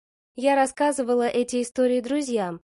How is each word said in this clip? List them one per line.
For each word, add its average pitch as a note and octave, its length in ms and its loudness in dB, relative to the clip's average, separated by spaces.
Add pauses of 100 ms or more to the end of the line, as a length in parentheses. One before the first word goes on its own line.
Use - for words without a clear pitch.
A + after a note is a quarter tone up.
(340)
Я C4+ 200 2
рассказывала C4+ 720 0
эти B3 360 -2
истории B3 380 0
друзьям, A#3 680 -2